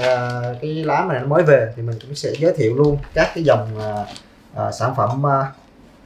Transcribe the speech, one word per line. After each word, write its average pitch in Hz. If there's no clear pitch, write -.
à, 123
cái 151
lá 160
này 131
nó 131
mới 160
về 123
thì 117
mình 113
cũng 139
sẽ 139
giới 165
thiệu 113
luôn 147
các 160
cái 165
dòng, 110
à, 104
à, 107
sản 120
phẩm, 123
à, 139